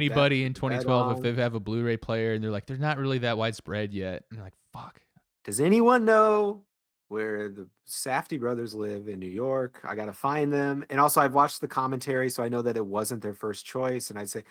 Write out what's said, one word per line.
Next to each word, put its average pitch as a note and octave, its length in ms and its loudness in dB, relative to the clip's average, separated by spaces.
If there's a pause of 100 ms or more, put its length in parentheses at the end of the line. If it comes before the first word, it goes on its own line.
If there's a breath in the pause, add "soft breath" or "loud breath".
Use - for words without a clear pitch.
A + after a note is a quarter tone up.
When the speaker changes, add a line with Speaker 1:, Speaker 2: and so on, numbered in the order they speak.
Speaker 1:
he D3 80 2
bet, C#3 80 0
Speaker 2:
anybody C#3+ 280 4
in C3 80 -2
Speaker 1:
bet - 80 -10
Speaker 2:
twenty B2+ 220 0
twelve B2 300 2
if A#2+ 60 -2
Speaker 1:
on. B2+ 40 -6
Speaker 2:
they A#2+ 200 0
have A#2+ 120 0
a A2+ 60 -4
Blu-ray A2+ 380 -2
player, A2+ 340 -2
and A2 100 -2
they're A2 80 -2
like, G2+ 160 -4
"There's C3+ 140 -8
not D3+ 180 0
really C3+ 200 0
that A#2 180 0
widespread G#2+ 560 -2
yet." F#2 380 -6
And A2 80 -14
you're G2+ 60 -14
like, F#2 100 -18 (180)
"Fuck." - 280 -16 (440)
Speaker 1:
Does G#2 160 -2
anyone A#3 460 6
know G#3+ 580 4 (440)
where G#2 420 -4
the G2 180 -14 (200)
Safdie C#3+ 520 -4
brothers A#2 340 -2
live G#2 340 -6
in G2 100 -8
New F#2 100 -8
York? B2+ 560 -4
I G#2 100 -8
gotta G#2+ 200 -6
find D3 360 0
them. C#3 380 0
And C#3 120 0
also, D3 200 6
I've C3+ 140 4
watched C#3+ 260 4
the D3 80 -4
commentary, C3 640 -2
so B2 120 -4
I A#2+ 60 0
know A#2+ 140 0
that A#2 160 0
it G#2+ 80 -2
wasn't G#2 340 -2
their G#2 140 -6
first G#2 320 -8
choice. B2+ 420 -4
And G#2 100 -12
I'd G2+ 120 -8
say, A2 200 -8